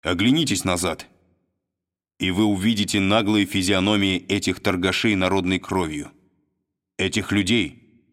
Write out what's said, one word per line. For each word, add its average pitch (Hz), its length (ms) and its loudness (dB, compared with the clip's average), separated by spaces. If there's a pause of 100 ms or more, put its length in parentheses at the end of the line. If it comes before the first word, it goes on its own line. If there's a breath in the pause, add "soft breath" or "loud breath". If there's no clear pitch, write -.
Оглянитесь 110 600 0
назад, 87 440 -2 (1080)
и 95 120 -2
вы 95 140 2
увидите 104 560 0
наглые 104 460 2
физиономии 95 720 2
этих 95 420 -2
торгашей 95 540 0
народной 92 440 0
кровью, 78 540 -4 (840)
этих 139 340 -2
людей 98 680 -2 (100)